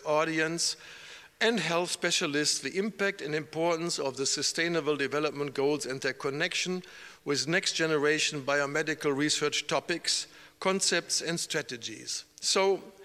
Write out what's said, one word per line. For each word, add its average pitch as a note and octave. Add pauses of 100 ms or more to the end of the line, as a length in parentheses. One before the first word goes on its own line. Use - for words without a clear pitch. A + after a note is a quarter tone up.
audience, D#3+ (680)
and A#3
health E3
specialists D3+
the C3+
impact G3
and D3
importance D#3+
of C3+
the C3+
Sustainable D3+
Development C#3+
Goals C#3+
and C3
their C3
connection F3 (420)
with C3+
next F#3
generation D3+
biomedical C#3+
research D3
topics, - (340)
concepts, F#3+
and E3+
strategies. A2+ (160)
So G3 (240)